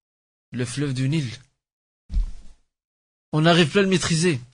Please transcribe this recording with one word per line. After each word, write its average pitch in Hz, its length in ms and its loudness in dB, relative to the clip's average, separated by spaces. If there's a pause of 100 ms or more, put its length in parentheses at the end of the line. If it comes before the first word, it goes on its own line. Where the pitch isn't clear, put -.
(520)
le 120 140 -4
fleuve 139 280 -4
du 131 140 -2
Nil, 147 220 -2 (2000)
on 156 100 2
n'arrive 165 280 4
plus 190 100 0
à 196 40 4
le 190 60 0
maîtriser. 165 520 0 (120)